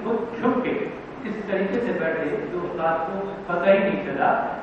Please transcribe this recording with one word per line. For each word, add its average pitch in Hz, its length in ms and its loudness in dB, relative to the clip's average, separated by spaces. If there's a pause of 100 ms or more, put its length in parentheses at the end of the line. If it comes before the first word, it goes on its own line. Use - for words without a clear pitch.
خود 226 360 -2
چھپ 247 240 4
کے - 260 -2 (340)
اس 214 100 -6 (140)
طریقے 190 260 0
سے 233 260 0
بیٹھے 160 520 0
جو 175 80 -2 (120)
استاد 165 260 0 (100)
کو 196 240 -4 (160)
پتہ 180 220 2
ہی 196 80 8
نہیں - 280 2
چلا - 580 0